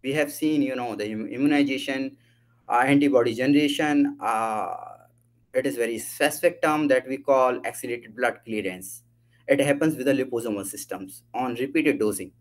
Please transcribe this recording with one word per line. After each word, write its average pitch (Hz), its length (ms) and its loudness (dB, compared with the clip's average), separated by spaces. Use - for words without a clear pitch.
We 135 100 -4
have 147 180 0
seen, 156 320 0
you 131 140 -2
know, 120 180 -6
the 104 160 -4
im-, 110 160 -6
immunization, 135 880 0
uh, 120 180 4
antibody 131 480 4
generation, 143 840 2
uh, 110 540 -2
it 131 140 0
is 139 100 -2
very 117 220 -2
specific 151 640 0
term 151 260 2
that 127 200 2
we 135 80 -4
call 127 500 2
accelerated 117 480 -8
blood 123 300 -2
clearance. 95 580 -8
It 143 100 4
happens 143 380 2
with 127 100 -4
the 139 60 4
liposomal 117 520 -2
systems 95 600 -12
on 123 220 -4
repeated 143 420 0
dosing. 104 420 -2